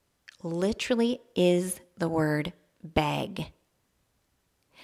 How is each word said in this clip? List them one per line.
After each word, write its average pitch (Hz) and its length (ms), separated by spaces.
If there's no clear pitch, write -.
literally 226 760
is 180 440
the 170 120
word 156 440
beg. 151 680